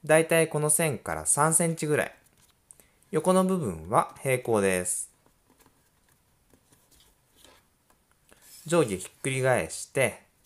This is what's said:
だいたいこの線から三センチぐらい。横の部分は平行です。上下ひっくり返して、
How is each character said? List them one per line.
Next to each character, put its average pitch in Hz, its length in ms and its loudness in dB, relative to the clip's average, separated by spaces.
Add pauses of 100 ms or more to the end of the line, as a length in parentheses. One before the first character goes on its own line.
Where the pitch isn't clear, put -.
だ 156 160 6
い 165 80 0
た 165 120 4
い 160 80 2
こ 160 120 -4
の 151 100 0
線 151 260 0
か 82 200 -6
ら 78 100 -8
三 156 280 2
セ 170 120 2
ン 165 80 -2
チ 156 140 -6
ぐ 147 80 0
ら 104 80 0
い。 - 100 -10 (960)
横 180 220 0
の 185 120 4
部 185 120 0
分 87 320 -6
は 131 340 0
平 131 160 0
行 113 220 0
で 92 240 2
す。 - 260 -8 (3500)
上 160 200 2
下 104 120 -4
ひ - 120 -12
っ - 120 -20
く 139 100 -4
り 131 120 -2
返 120 280 2
し - 160 -12
て、 123 360 -2 (240)